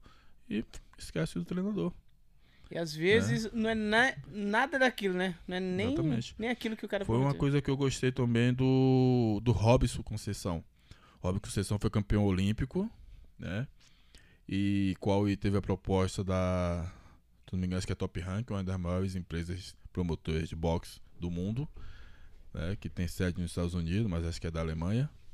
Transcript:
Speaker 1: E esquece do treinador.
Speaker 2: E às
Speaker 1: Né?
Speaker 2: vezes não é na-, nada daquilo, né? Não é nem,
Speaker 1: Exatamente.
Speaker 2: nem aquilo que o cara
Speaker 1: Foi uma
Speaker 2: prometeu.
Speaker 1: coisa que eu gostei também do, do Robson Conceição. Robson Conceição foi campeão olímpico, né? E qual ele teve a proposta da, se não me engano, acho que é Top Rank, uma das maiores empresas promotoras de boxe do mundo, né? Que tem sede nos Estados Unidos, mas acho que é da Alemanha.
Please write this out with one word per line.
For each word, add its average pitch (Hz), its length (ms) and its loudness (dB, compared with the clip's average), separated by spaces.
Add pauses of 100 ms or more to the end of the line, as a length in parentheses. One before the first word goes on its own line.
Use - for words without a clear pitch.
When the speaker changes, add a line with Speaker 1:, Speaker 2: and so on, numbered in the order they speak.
(500)
Speaker 1:
E 208 160 -2 (320)
esquece - 420 -6
do 170 60 -4
treinador. 180 480 -2 (760)
Speaker 2:
E - 80 -8
às 165 180 -4
Speaker 1:
Né? 156 60 -6
Speaker 2:
vezes 196 520 4
não 226 160 0
é 226 60 0
na-, 220 380 4 (160)
nada 214 480 0
daquilo, 233 360 2
né? 180 220 0 (120)
Não 180 80 -4
é 180 60 -2
nem, 185 320 0
Speaker 1:
Exatamente. 151 440 0
Speaker 2:
nem 220 120 -2
aquilo 226 260 -2
que - 100 -8
o 202 40 -10
cara 196 160 -2
Speaker 1:
Foi 113 100 2
uma 127 60 4
Speaker 2:
prometeu. 139 180 2
Speaker 1:
coisa 143 220 2
que - 100 -2
eu 135 60 0
gostei 131 340 2
também 120 420 4
do, 127 880 6
do 117 120 4
Robson 123 500 4
Conceição. 98 580 -4 (600)
Robson 92 180 0
Conceição 104 400 -2
foi 113 100 0
campeão 104 360 2
olímpico, 107 640 0 (500)
né? 95 280 -6 (840)
E 98 500 2
qual 101 280 2
ele 98 100 0
teve 101 200 0
a 95 40 2
proposta 95 640 0
da, 90 680 0 (560)
se - 60 -8
não 92 60 -2
me 92 80 0
engano, 90 100 -2
acho 90 100 -4
que - 60 -2
é - 20 -2
Top 92 240 -6
Rank, 92 320 -4
uma 98 120 -2
das 92 160 -2
maiores 92 360 -2
empresas 87 600 -6 (180)
promotoras 80 560 -2
de - 60 -8
boxe 85 440 -2 (200)
do 87 120 -4
mundo, 104 360 -2 (840)
né? 87 280 -4
Que - 80 -8
tem 87 180 -2
sede 90 340 -2
nos 87 100 -4
Estados 87 240 -2
Unidos, 90 340 0
mas 85 160 -2
acho 82 160 -4
que 87 60 -4
é 82 40 -4
da 82 80 -4
Alemanha. 85 500 0 (240)